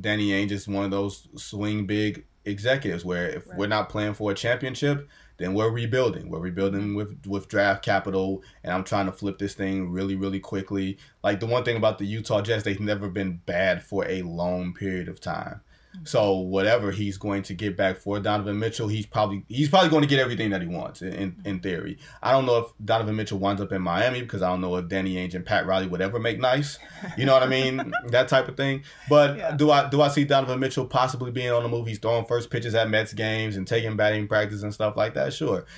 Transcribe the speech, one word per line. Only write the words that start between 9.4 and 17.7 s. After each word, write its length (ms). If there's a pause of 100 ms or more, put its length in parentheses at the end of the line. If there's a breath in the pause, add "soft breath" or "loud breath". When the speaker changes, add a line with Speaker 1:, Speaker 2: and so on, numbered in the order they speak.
Speaker 1:
thing 380
really, 240
really 240
quickly. 580 (260 soft breath)
Like, 160
the 60
one 180
thing 140
about 220
the 60
Utah 360
Jazz, 220
they've 160
never 280
been 380
bad 380
for 240
a 160
long 500
period 340
of 140
time. 400 (340 loud breath)
Speaker 2:
Mm-hmm. 100
Speaker 1:
So 320
whatever 540
he's 260
going 240
to 140
get 200